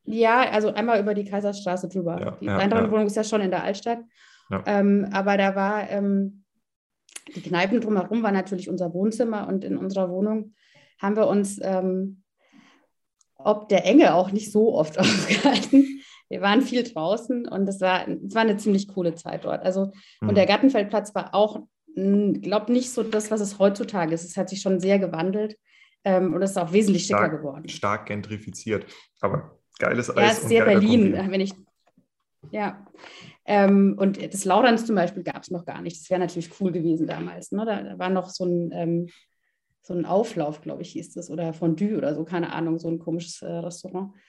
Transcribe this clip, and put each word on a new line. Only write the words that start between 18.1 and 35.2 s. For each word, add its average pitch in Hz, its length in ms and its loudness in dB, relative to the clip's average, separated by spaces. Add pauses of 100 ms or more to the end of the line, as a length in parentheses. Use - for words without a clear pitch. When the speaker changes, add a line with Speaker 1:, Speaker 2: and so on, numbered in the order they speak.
Speaker 1:
war 226 80 4
eine 214 140 4
ziemlich 202 320 0
coole 170 260 -2
Zeit - 300 -10
dort. - 180 -4
Also, 190 300 -2 (300)
und 214 80 0
Speaker 2:
Mhm. 208 40 2
Speaker 1:
der 190 120 6
Gartenfeldplatz 208 680 2
war 180 220 -6
auch, 208 240 0 (340)
m, 196 460 2
glaub 208 280 -2
nicht 247 220 0
so 226 140 -4
das, 214 260 -4
was 214 100 0
es 202 200 -6
heutzutage 196 520 2
ist. 165 120 -4
Es - 120 -12
hat 190 120 -2
sich 196 120 -8
schon 190 200 0
sehr 196 180 4
gewandelt, 190 580 -2 (500)
ähm, 185 280 2
und 180 80 0
es 196 80 0
ist - 80 -4
auch 165 120 -4
wesentlich 196 360 4
schicker 104 140 0
Speaker 2:
Stark, 147 180 0
Speaker 1:
geworden. - 320 -10
Speaker 2:
stark 104 340 -4
gentrifiziert, 104 800 -6 (380)
aber - 360 -4 (200)
geiles 120 300 0
Speaker 1:
Ja, - 80 -6
Speaker 2:
Eis 214 180 6
Speaker 1:
ist 220 80 -4
Speaker 2:
und - 80 -4
Speaker 1:
sehr 226 160 6
Speaker 2:
geiler 202 140 6
Speaker 1:
Berlin, 214 340 6
Speaker 2:
Kumpir. 190 160 -2
Speaker 1:
wenn 196 100 0
ich, 196 140 -4 (960)
ja. - 360 -8 (600)
Ähm, 196 520 6
und 196 240 0
das - 220 -8
Laurenz 226 400 4
zum 220 120 0
Beispiel 175 260 0